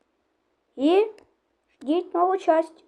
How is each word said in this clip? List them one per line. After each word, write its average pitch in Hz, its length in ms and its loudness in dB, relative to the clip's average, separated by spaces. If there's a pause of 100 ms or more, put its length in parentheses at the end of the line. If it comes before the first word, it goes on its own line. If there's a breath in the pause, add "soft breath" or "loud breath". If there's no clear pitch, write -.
(760)
І 359 320 2 (720)
ждіть 339 320 -4
нову 359 240 0
часть. 320 500 -2